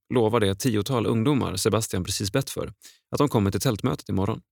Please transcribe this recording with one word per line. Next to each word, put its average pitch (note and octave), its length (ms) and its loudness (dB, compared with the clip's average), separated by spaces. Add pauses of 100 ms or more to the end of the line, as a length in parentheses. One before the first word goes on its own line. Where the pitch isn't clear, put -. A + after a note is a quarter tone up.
(140)
lovar A#2 260 4
det G2 160 2
tiotal G#2+ 500 0
ungdomar A2+ 500 0
Sebastian G2+ 480 0
precis G2 280 -4
bett C3+ 180 -2
för - 240 -8 (360)
att - 80 -6
de C#3+ 120 4
kommer G2 220 4
till G2 100 -2
tältmötet B2+ 480 -2
imorgon. G2+ 320 -2 (100)